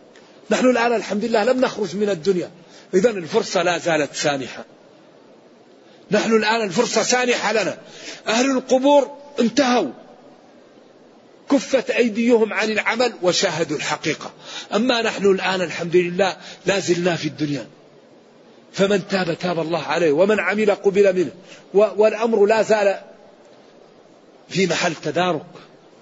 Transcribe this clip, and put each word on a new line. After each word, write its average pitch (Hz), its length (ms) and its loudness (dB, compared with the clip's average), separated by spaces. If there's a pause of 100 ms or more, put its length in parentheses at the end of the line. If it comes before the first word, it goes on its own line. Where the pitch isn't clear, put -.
(500)
نحن 214 160 2
الآن 240 280 2
الحمد 208 320 -4
لله 226 180 0
لم 254 180 0
نخرج 202 340 -2
من 208 140 -2
الدنيا، 175 420 -2 (420)
إذا 190 160 4
الفرصة 185 540 -2
لا 175 140 0
زالت 151 380 -2
سانحة، 131 500 -4 (1500)
نحن 214 240 2
الآن 220 260 2
الفرصة 202 420 0
سانحة 233 500 0
لنا. 190 240 -2 (500)
أهل 247 240 2
القبور 262 680 2 (220)
انتهوا، 240 520 2 (1600)
كفت 262 380 0
أيديهم 226 640 2
عن 214 180 -2
العمل 220 500 0
وشاهدوا 165 560 0
الحقيقة، 143 560 -6 (420)
أما 233 260 2
نحن 196 240 -2
الآن 185 360 2
الحمد 170 340 -4
لله 180 420 0 (280)
لا 196 140 0
زلنا 170 360 0
في 151 120 -6
الدنيا، 139 400 -6 (1040)
فمن 196 340 0
تاب 180 320 -2
تاب 175 200 -4
الله 160 240 -4
عليه، 156 280 0
ومن 196 280 4
عمل 202 320 0
قبل 190 440 2
منه، 165 160 -2 (420)
و-، 196 280 4
والأمر 214 440 2
لا 220 160 4
زال 202 380 2 (1500)
في 185 180 0
محل 165 280 -2
تدارك، 160 500 -2 (560)